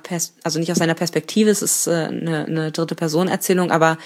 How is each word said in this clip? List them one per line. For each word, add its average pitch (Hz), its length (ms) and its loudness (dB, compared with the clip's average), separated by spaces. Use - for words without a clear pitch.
Pers-, - 300 -6
also 160 160 -2
nicht 165 120 -2
aus 175 80 0
seiner 165 160 2
Perspektive, 175 540 0
es 202 120 2
ist, - 260 -2
äh, - 40 2
eine, 160 540 -2
eine 156 260 -2
dritte 165 240 -2
Person 165 320 0
Erzählung, 180 440 0
aber, 160 340 4